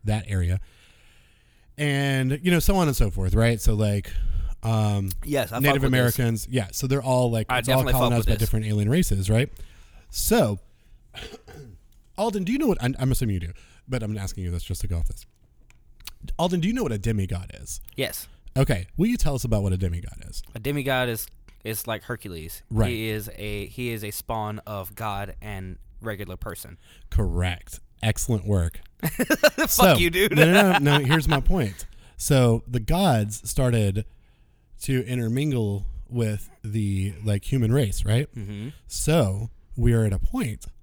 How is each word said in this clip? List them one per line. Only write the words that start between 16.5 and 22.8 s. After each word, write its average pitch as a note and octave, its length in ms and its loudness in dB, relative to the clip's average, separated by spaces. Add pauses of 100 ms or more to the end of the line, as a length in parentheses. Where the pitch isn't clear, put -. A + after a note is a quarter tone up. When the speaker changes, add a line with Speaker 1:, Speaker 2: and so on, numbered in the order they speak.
Speaker 1:
do E3+ 60 0
you A3+ 60 0
know B3 100 -2
what C#3 100 -2
a G#2 40 -4
demigod F#2+ 540 -2 (100)
is? - 200 -12 (140)
Speaker 2:
Yes. - 320 -6 (300)
Speaker 1:
Okay. F2+ 380 2
Will G3 120 2
you A#3+ 100 0
tell - 180 2
us A#2 80 -4
about A2 200 2
what F#2+ 100 0
a F#2 40 -2
demigod F2 520 -6
is? - 120 -10 (140)
Speaker 2:
A B2+ 40 -8
demigod C3 500 -2
is, A2+ 180 -6 (380)
is A2 220 -6
like A2 160 -6
Hercules. E2+ 680 -10
Speaker 1:
Right. G#2+ 180 2